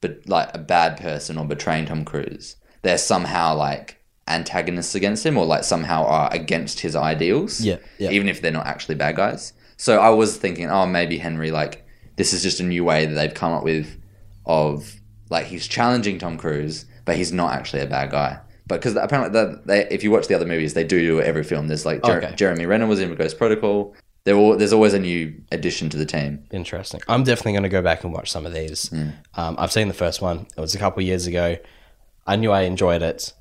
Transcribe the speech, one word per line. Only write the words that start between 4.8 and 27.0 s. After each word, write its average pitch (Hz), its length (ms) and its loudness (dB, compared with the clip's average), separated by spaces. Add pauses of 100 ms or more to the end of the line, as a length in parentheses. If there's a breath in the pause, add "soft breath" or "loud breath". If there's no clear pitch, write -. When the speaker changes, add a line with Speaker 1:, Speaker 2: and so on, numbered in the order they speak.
Speaker 1:
against 101 320 0
him 156 120 2
or, 90 100 4
like, 78 160 2
somehow 80 420 0
are 73 260 2
against 80 500 -4
his 78 140 -4
ideals. 82 680 0
Speaker 2:
Yeah, 98 160 0 (200 loud breath)
yeah. 95 140 -2
Speaker 1:
Even 101 180 2
if 87 120 -6
they're 82 100 0
not 80 160 -4
actually 71 280 -6
bad 73 200 0
guys. - 380 -2 (240 soft breath)
So 110 220 4
I 107 100 8
was 110 280 4
thinking, 85 320 -4
"Oh, 95 160 4
maybe 85 320 0
Henry, 80 340 -4
like, 78 320 -4 (340 soft breath)
this 95 160 0
is 87 100 -2
just 92 160 -2
a 90 40 -2
new 87 200 0
way 78 240 4
that 76 80 -4
they've 76 180 -2
come - 200 -2
up 80 100 -4
with 80 340 -2 (480 soft breath)
of, 76 480 0 (380)
like, 82 160 -2
he's 87 200 -10
challenging 120 520 0
Tom 82 180 -8
Cruise, 76 480 -4 (200 soft breath)
but 82 100 2
he's 87 180 -2
not 87 200 0
actually 67 280 -4
a 69 60 -4
bad 69 240 -4
guy." 71 260 -2 (300 soft breath)
But - 140 -4
'cause 113 140 -2
apparently, 104 440 0
the, - 260 -2
they, 101 240 2
if 98 140 -4
you 104 80 4
watch 104 160 4
the 98 80 2
other 85 100 2
movies, 80 300 0
they 82 80 2
do 87 160 4
do 82 200 4
it - 60 2
every 78 180 0
film. 76 240 -2
There's, 78 200 -2
like, 76 160 -2
Jer-, 104 180 4
Speaker 2:
Okay. 80 140 -6
Speaker 1:
Jeremy 85 320 0
Renner 113 180 2
was 104 140 2
in 90 160 -2
Ghost 80 240 -2
Protocol. 104 560 0 (300 loud breath)
There 202 100 6
al-, 110 220 8
there's 107 160 4
always 107 200 8
a 101 60 4
new 85 340 -2 (180)
addition 82 380 -2
to 78 80 -6
the 76 80 0
team. 73 460 -4
Speaker 2:
Interesting. 92 560 -8